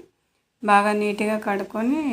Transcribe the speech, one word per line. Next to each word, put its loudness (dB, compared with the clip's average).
బాగా 4
నీట్‌గా -2
కడుక్కొని, -4